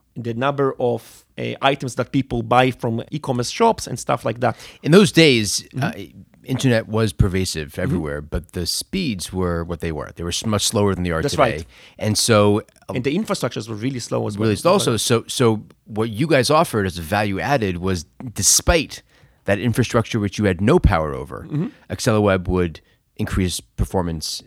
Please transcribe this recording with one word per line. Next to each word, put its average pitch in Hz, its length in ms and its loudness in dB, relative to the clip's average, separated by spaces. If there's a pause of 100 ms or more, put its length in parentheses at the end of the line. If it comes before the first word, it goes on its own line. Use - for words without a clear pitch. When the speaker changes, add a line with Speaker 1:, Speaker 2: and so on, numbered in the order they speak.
(140)
Speaker 1:
the 120 200 -8
number 135 440 0
of, 120 460 -4 (120)
uh, 120 260 -6
items 139 340 0
that 120 160 -4
people 131 300 -2
buy 123 280 4
from 117 400 -4
e-commerce 123 400 -4
shops - 360 0
and 120 120 -8
stuff - 260 -4
like 120 160 -4
that. 120 160 0 (260)
Speaker 2:
In 147 100 2
those 185 200 8
days, 127 500 4 (120)
Speaker 1:
Mm-hmm. 127 80 -4
Speaker 2:
uh, 98 380 -8 (240)
internet 120 420 0
was 110 280 0
pervasive 90 580 -2
Speaker 1:
Mm-hmm. - 80 -8
Speaker 2:
everywhere, 80 400 -2
but 82 320 -8
the 87 140 -4
speeds 98 640 -6
were 87 320 -2
what 85 160 -8
they 85 120 -4
were. 73 220 -8
They - 80 -12
were 85 60 -6
s-, - 160 -6
much 107 220 0
slower 104 280 2
than 90 80 -4
they 90 80 0
are 80 120 0
Speaker 1:
That's 139 100 -2
Speaker 2:
today. 147 100 2
Speaker 1:
right. 80 240 0 (320)
Speaker 2:
And 107 200 0
so, 104 400 4 (300)
uh, - 60 -8
Speaker 1:
And 127 80 -4
the 139 140 -2
infrastructures 151 500 -4
were 113 80 -8
really 120 240 -6
slow 117 280 -4
as 107 100 -6
Speaker 2:
really 110 140 2
Speaker 1:
well. 165 280 2
Speaker 2:
slow. - 0 -
So, 127 200 2
so, 117 280 2
so 113 380 2 (220)
what 110 240 -4
you 113 160 -2
guys 139 240 4
offered 147 360 2
as 85 120 -4
a 85 40 -8
value 98 380 -2
added 95 380 0
was, 90 260 -2 (300)
despite - 680 0 (440)
that 101 120 2
infrastructure 113 640 2
which 101 180 -2
you 107 60 2
had 92 160 2
no 127 180 6
power 80 360 2
over, 64 300 -10
Speaker 1:
Mm-hmm. 165 240 -6 (200)
Speaker 2:
Accelweb 98 580 2
would 90 340 -2 (360)
increase 95 440 -2
performance - 880 -6